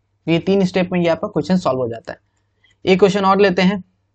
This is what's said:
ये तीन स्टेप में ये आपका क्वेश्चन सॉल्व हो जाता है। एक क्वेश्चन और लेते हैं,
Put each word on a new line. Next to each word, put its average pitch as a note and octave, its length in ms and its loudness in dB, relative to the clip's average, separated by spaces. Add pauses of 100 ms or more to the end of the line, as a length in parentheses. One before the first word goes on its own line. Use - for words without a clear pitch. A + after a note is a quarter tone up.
(260)
ये E3 140 2
तीन G3 260 0
स्टेप F3+ 260 -2
में F#3 80 -2
ये E3+ 80 0
आपका E3 200 -2
क्वेश्चन E3 300 -2
सॉल्व C3 200 -2
हो B2 100 -4
जाता - 240 -12
है। - 60 -20 (680)
एक F#3 140 2
क्वेश्चन G3 260 2
और F#3+ 160 2
लेते G3 220 2
हैं, F#3+ 200 0 (320)